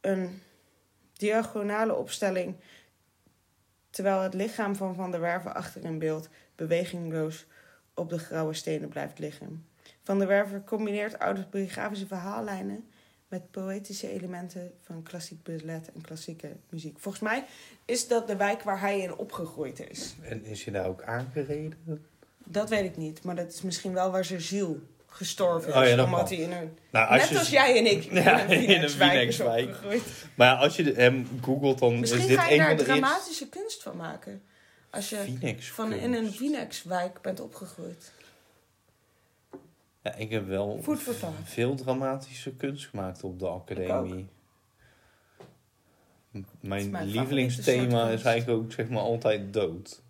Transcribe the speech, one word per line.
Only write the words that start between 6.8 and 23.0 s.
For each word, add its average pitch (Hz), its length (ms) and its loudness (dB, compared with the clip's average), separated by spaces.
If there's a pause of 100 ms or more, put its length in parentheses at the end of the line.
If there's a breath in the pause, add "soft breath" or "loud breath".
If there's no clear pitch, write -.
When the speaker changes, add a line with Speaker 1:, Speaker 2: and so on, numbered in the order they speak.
Speaker 1:
op 165 160 -6
de 175 100 -4
grauwe 160 340 -4
stenen 151 360 -6
blijft 143 300 -10
liggen. 156 460 -12 (380 soft breath)
Van 196 160 0
der 196 80 2
Werven 196 360 0
combineert 208 520 -4
autobiografische 196 920 -4
verhaallijnen 202 840 -8 (380 soft breath)
met 180 240 -12
poëtische 196 600 -10
elementen 180 600 -10 (100)
van 165 220 -14
klassiek 165 400 -14
ballet 160 520 -10
en 160 60 -14
klassieke 160 540 -14 (140)
muziek. 156 300 -12
Volgens 202 240 -8
mij 240 220 -2 (400 loud breath)
is 233 220 -2
dat 226 200 2
de 208 80 -2
wijk 202 260 0
waar 196 180 2
hij 202 200 2
in 185 160 -4
opgegroeid - 760 -8
is. - 320 -12
Speaker 2:
En 107 240 -8
is 107 180 -10
hij 104 100 -6
daar 92 120 0
ook 92 180 -4
aangereden? 139 680 -4 (680)
Speaker 1:
Dat 208 260 -2
weet 208 160 2
ik 175 120 -6
niet, 156 260 -8